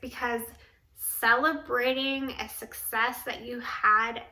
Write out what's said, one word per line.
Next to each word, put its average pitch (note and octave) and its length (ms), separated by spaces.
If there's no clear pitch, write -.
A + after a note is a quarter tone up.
because A#3+ 400
celebrating C4 1400
a - 160
success - 760
that - 180
you A#3+ 200
had A3+ 600